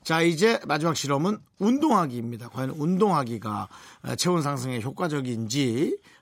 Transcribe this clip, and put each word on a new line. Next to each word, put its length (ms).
자, 160
이제 460
마지막 280
실험은 440
운동하기입니다. 920
과연 180
운동하기가, 1000
어, 140
체온 260
상승에 400
효과적인지 1120